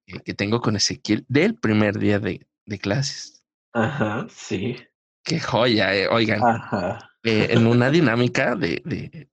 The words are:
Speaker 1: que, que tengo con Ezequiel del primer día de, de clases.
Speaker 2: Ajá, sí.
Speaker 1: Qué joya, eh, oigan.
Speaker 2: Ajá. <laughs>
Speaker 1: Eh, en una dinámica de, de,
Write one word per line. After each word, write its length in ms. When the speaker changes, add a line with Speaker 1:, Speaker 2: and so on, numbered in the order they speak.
Speaker 1:
que, 140
que 140
tengo 260
con 160
Ezequiel 520
del 280
primer 420
día 220
de, 260
de 120
clases. 680
Speaker 2:
Ajá, 560
sí. 460
Speaker 1:
Qué 160
joya, 540
eh, 140
oigan. 400
Speaker 2:
Ajá. 500
<laughs> 160
Speaker 1:
Eh, 260
en 160
una 240
dinámica 680
de, 280
de, 480